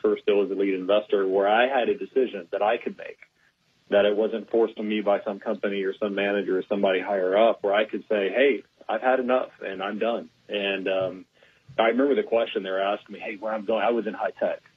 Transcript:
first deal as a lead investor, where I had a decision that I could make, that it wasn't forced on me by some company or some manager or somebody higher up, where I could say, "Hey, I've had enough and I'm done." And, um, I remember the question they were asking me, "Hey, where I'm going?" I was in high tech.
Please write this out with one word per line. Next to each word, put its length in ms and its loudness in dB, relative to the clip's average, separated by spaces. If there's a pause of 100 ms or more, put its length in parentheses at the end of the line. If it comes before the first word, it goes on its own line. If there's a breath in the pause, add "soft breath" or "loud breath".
first 240 0
deal 160 4
as 80 -2
a 40 -4
lead 200 0
investor, 520 0
where 220 2
I 180 4
had 220 0
a 80 2
decision 540 -2
that 120 -2
I 140 2
could 220 -8
make, 180 -14 (720)
that 160 4
it 100 4
wasn't 360 -2
forced 280 2
on 80 -6
me 140 -2
by 240 2
some 140 -6
company 460 -4
or 120 -4
some 180 -4
manager 440 0
or 100 -4
somebody 320 -2
higher 380 0
up, 240 4
where 100 0
I 140 2
could 240 -8
say, 180 0
"Hey, 360 2 (220)
I've 140 -2
had 180 2
enough 300 0 (160)
and 180 -8
I'm 160 -6
done." 300 -4 (220)
And, 380 -4
um, 360 -2 (540 soft breath)
I 100 6
remember 260 4
the 80 2
question 400 0
they 80 -6
were 100 -2
asking 340 -2
me, 60 -14
"Hey, 160 -10
where 160 -6
I'm 140 -6
going?" 180 0
I 60 2
was 160 0
in 80 -6
high 160 -4
tech. 320 -4 (140)